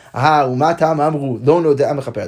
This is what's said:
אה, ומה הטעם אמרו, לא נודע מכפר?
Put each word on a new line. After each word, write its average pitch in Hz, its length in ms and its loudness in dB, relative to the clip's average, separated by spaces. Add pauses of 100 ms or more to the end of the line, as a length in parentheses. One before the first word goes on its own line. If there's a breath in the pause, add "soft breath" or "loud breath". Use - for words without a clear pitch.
(160 loud breath)
אה, 147 360 2
ומה 139 180 0
הטעם 160 320 0
אמרו, 143 420 -2
לא 160 180 4
נודע 143 320 2
מכפר? 113 340 -8